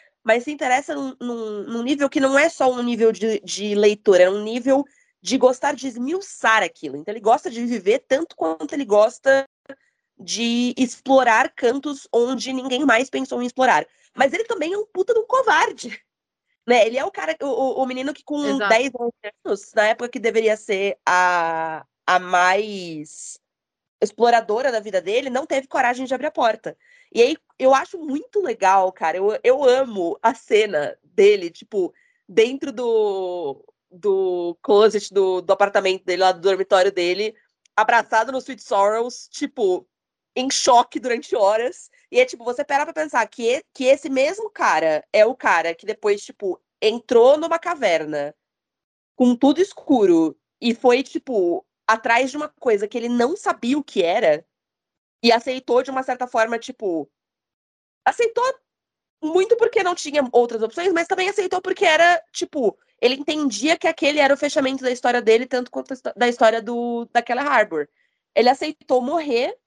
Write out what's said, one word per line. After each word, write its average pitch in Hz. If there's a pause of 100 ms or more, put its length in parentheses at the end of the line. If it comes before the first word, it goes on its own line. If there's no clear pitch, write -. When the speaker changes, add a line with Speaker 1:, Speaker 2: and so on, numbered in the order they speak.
(240)
Speaker 1:
mas 233
se 294
interessa 277
num, 269
num, 226
num 233
nível 277
que 294
não 269
é 302
só 269
um 247
nível 233
de, 214
de 202
leitor, 208
é 180
um 208
nível 247 (360)
de 196
gostar 254
de 254
esmiuçar 240
aquilo. 156
Então 156
ele 226
gosta 226
de 233
viver 233
tanto 302
quanto 320
ele 285
gosta 240 (680)
de 233
explorar 254
cantos 277
onde 240
ninguém 262
mais 247
pensou 262
em 247
explorar. 240 (280)
Mas 269
ele 392
também 349
é 403
um 427
puta 381
de 453
um 453
covarde, 415 (640)
né? 233
Ele 233
é 277
o 381
cara, 320
o, 285
o, 262
o 269
menino 254
que -
com 294
Speaker 2:
Exato. 277
Speaker 1:
dez, 240
onze 240 (320)
anos, 226
na 214
época 233
que 240
deveria 220
ser 202
a, 165 (220)
a 180
mais 180 (640)
exploradora 233
da 226
vida 202
dele, 233
não 262
teve 269
coragem 247
de 254
abrir 254
a 302
porta. 226 (380)
E 226
aí, 285 (220)
eu 262
acho 330
muito 320
legal, 190
cara, 165
eu, 202
eu 262
amo 240
a 226
cena 202
dele, 196
tipo, 185 (340)
dentro 247
do, 190 (260)
do 180
closet 208
do, 185
do 175
apartamento 196
dele, 180
lá 185
do 175
dormitório 190
dele, 185 (420)
abraçado 226
no 262
Sweet 247
Sorrows, 220
tipo, 208 (480)
em 254
choque 240
durante 233
horas. 226 (200)
E -
é 254
tipo, 254
você 247
para 285
pra 311
pensar 285
que - (140)
e-, 320
que 269
esse 277
mesmo 311
cara 160
é 214
o 240
cara 170
que -
depois, 208
tipo, - (200)
entrou 233
numa 330
caverna 160 (800)
com 247
tudo 277
escuro 190 (240)
e 233
foi, 254
tipo, 196 (220)
atrás 233
de 269
uma 302
coisa 214
que -
ele 233
não 240
sabia 302
o 285
que -
era 170 (800)
e 233
aceitou 254
de 254
uma 262
certa 254
forma, 233
tipo, 185 (960)
aceitou 466 (800)
muito 370
porque 440
não 349
tinha 285
outras 233
opções, 339
mas 330
também 370
aceitou 370
porque -
era, 339 (120)
tipo, 262 (260)
ele 247
entendia 294
que -
aquele 302
era 277
o 277
fechamento 269
da 254
história 247
dele, 226
tanto 247
quanto 262
a 269
histó-, -
da 247
história 233
do, 240
daquela 240
Harbor. 214 (440)
Ele 226
aceitou 277
morrer 294